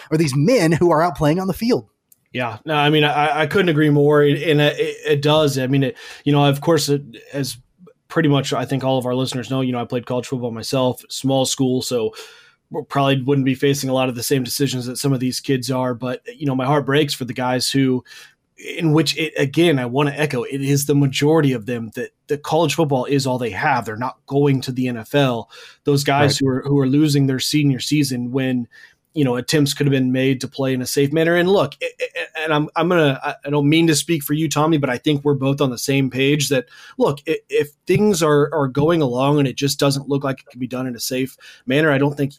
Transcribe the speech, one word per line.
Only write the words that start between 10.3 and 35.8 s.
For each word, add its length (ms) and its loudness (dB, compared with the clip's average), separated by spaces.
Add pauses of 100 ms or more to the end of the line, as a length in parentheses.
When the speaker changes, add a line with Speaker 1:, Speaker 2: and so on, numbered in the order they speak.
Speaker 2:
myself, 580 -2
small 360 0
school, 360 0
so 320 -2 (720)
probably 340 0
wouldn't 240 0
be 100 0
facing 340 0
a 40 -2
lot 140 0
of 80 -4
the 80 -8
same 200 0
decisions 420 -4
that 120 -8
some 140 0
of 80 0
these 220 -4
kids 280 -2
are. 240 -2
But, 320 -8
you 200 -10
know, 100 0
my 100 -2
heart 200 0
breaks 280 0
for 120 -8
the 80 -10
guys 360 -2
who, 340 0 (540)
in 360 -2
which 240 2
it, 200 -4
again, 400 2
I 80 -2
wanna 300 0
echo, 280 -2
it 180 -6
is 260 0
the 80 2
majority 580 2
of 140 -6
them 280 -6
that, 160 -8 (160)
that 140 -4
college 320 0
football 320 0
is 220 0
all 100 -2
they 140 -4
have. 340 -2
They're 100 -8
not 300 -10
going 360 2
to 100 -8
the 160 -4
N 100 -4
F 160 -14
L. 380 0 (320)
Those 200 2
guys 380 2
Speaker 1:
Right. 40 0
Speaker 2:
who 20 2
are, 140 -2
who 180 0
are 80 2
losing 400 2
their 120 -2
senior 400 0
season 520 -2
when, 360 -2 (480)
you 80 0
know, 120 0
attempts 400 0
could 100 -2
have 60 2
been 200 0
made 300 0
to 60 -8
play 260 -4
in 80 -4
a 60 -6
safe 260 0
manner. 220 2
And 120 2
look, 360 2
i-, 20 -6 (160)
i-, 240 -8 (100)
and 160 -4
I'm, 240 0
I'm 140 0
gonna, 340 2
I, 120 -6 (100)
I 60 -6
don't 180 2
mean 160 4
to 80 4
speak 300 -2
for 100 -4
you, 160 -2
Tommy, 300 2
but 100 -2
I 80 -2
think 260 -2
we're 120 2
both 260 0
on 80 0
the 80 -6
same 320 0